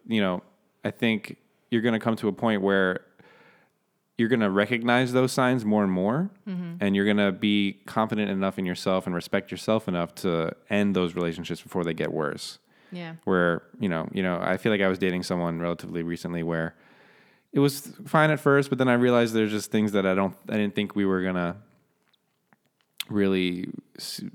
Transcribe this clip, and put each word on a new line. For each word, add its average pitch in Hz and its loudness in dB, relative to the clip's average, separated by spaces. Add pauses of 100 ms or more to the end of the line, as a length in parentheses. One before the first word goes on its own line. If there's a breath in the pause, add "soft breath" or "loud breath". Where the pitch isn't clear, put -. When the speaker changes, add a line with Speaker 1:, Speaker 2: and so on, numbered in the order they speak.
Speaker 1:
you 110 0
know, 92 0 (440)
I 101 0
think 113 -2 (340)
you're 117 2
gonna 113 2
come 113 0
to 110 -4
a 98 0
point 107 0
where 95 2 (1160 soft breath)
you're 117 2
gonna 113 2
recognize 120 2
those 127 4
signs 127 2
more 107 4
and 95 2
more, 110 0 (180)
Speaker 2:
Mm-hmm. 180 -8
Speaker 1:
and 104 2
you're 98 2
gonna 101 2
be 104 0
confident 110 -2
enough 95 -2
in 95 -4
yourself 92 -2
and 90 -4
respect 95 -4
yourself 110 -2
enough 87 -2
to 82 0 (180)
end 101 0
those 90 0
relationships 85 -4
before 90 -4
they 85 -2
get 80 -4
worse. 78 -6 (320 soft breath)
Speaker 2:
Yeah. 170 -12
Speaker 1:
Where, 87 2 (160)
you - -2
know, 80 -2
you 98 -2
know, 90 0
I 92 0
feel 117 0
like 101 2
I 98 4
was 92 0
dating 90 0
someone 85 -2
relatively 85 -4
recently 85 -6
where 82 -4 (800 soft breath)
it 139 2
was 139 0 (120)
fine 156 4
at 143 0
first, 139 4
but 127 0
then 127 2
I 123 6
realized 120 4
there's 107 2
just 104 -4
things 107 2
that 98 2
I 95 2
don't, 95 0 (140)
I - -4
didn't 104 0
think 104 -4
we 101 2
were 95 0
gonna 90 -2 (1500)
really 92 0 (280)
s-, - -12 (140)